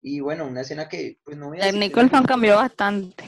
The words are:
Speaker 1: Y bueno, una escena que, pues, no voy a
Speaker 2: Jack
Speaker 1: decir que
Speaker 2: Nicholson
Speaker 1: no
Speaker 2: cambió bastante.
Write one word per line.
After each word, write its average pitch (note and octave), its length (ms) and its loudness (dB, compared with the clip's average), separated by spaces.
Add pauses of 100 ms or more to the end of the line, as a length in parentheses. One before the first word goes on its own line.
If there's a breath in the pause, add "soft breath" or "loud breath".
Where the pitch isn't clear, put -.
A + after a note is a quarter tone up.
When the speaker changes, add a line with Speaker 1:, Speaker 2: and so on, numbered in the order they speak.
Speaker 1:
Y C#3+ 180 -8
bueno, D3 260 -4
una B2+ 160 -8
escena D3+ 280 -10
que, - 340 -10
pues, D3 140 -16
no C#3+ 120 -14
voy D#3+ 100 -12
a - 20 -2
Speaker 2:
Jack G3 60 0
Speaker 1:
decir G3 120 -2
que G#3 80 0
Speaker 2:
Nicholson B3+ 360 4
Speaker 1:
no B3+ 40 2
Speaker 2:
cambió A#3 300 4
bastante. G3+ 720 -2